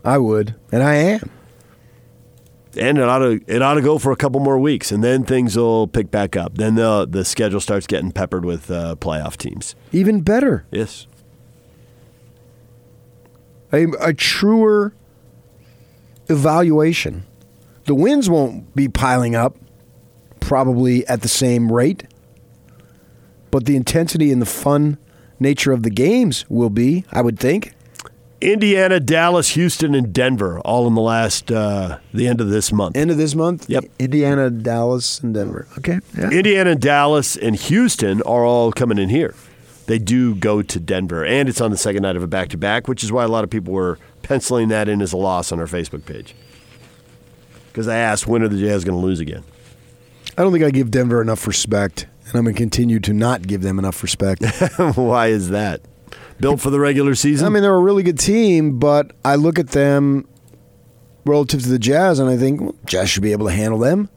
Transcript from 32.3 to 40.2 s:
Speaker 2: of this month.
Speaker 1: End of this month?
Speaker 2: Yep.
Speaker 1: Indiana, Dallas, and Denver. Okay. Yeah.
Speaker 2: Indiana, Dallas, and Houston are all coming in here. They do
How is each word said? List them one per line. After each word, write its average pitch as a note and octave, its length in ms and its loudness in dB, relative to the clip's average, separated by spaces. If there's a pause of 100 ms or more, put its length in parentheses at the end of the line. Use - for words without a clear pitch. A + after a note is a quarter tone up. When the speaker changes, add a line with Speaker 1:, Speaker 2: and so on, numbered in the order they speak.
Speaker 2:
of G#2+ 100 0
this G#2 220 0
month. G2 240 0
Speaker 1:
End D#3 140 0
of D#3+ 60 2
this D3+ 180 0
month? E3 340 -2
Speaker 2:
Yep. - 180 -2 (120)
Speaker 1:
Indiana, C#3 500 0
Dallas, A#2 720 -2
and A2+ 140 -4
Denver. G2+ 320 -6 (120)
Okay. E3+ 200 -4 (180)
Yeah. G2 140 -2
Speaker 2:
Indiana, F#3 460 2
Dallas, C#3+ 600 2
and A2 200 -2
Houston A#2 640 0
are A#2+ 220 0
all A#2+ 260 2
coming A2 280 0
in F#2+ 100 0
here. C3+ 260 0 (520)
They A2+ 120 0
do A#2 380 0